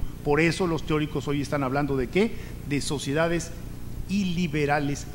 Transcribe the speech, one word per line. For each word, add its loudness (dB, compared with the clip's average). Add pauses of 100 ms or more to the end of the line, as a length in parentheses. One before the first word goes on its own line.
(240)
Por 4
eso 4
los 0
teóricos 0
hoy 0
están -2
hablando 0
de 0
¿qué? 2 (340)
De 0
sociedades 0 (560)
iliberales, 0